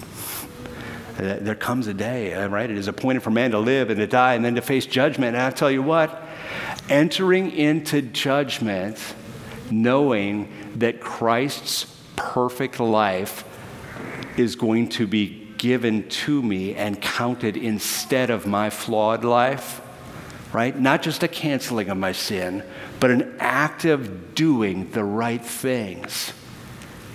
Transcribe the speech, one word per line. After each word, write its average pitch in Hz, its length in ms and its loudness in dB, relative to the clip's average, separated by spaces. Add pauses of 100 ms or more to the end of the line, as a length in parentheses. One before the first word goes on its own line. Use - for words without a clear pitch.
(1160)
Th-, 95 220 -4
there 104 160 -4
comes 120 320 -2
a 101 80 -4
day, 104 380 -4
uh, 98 140 -2
right? 104 220 -2
"It 104 80 -4
is 98 100 -4
appointed 127 360 0
for 113 80 -2
man 120 200 4
to 107 80 2
live 123 300 4
and 107 100 2
to 107 80 2
die 127 280 6
and 117 100 2
then 120 100 2
to 120 60 2
face 135 240 2
judgment." 127 500 2
And 123 80 2
I 131 60 2
tell 135 220 2
you 135 100 2
what, 156 460 2 (640)
entering 180 600 4
into 151 520 2
judgment 113 960 0 (720)
knowing 110 800 2 (240)
that 117 260 0
Christ's - 840 0 (300)
perfect 123 640 -2
life 107 640 2 (960)
is 117 180 4
going 113 340 2
to 113 180 0
be 101 380 -2 (120)
given 120 500 2
to 147 360 0
me 98 320 0
and 101 260 -2
counted 120 560 -2
instead 117 720 0
of 110 160 0
my 101 240 2
flawed 110 560 0
life, 123 560 2 (720)
right? 127 260 0
Not 135 220 4
just 165 220 -2
a 170 40 2
canceling 127 640 -2
of 98 80 -2
my 95 140 0
sin, 92 520 -4 (360)
but 127 100 8
an 123 300 2
active 127 960 0
doing 110 560 2
the 110 120 0
right 117 400 0
things 107 880 -4 (840)